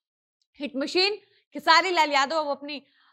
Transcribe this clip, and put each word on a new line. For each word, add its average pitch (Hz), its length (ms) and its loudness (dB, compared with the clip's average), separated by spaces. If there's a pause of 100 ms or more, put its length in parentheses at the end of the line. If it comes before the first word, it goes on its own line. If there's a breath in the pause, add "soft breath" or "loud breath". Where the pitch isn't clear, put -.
(600)
हिट 285 160 -8
मशीन 359 400 -2 (400 soft breath)
खेसारी 339 360 4
लाल 311 200 2
यादव 277 240 0
अब 302 120 -2
अपनी 285 340 -8 (320 soft breath)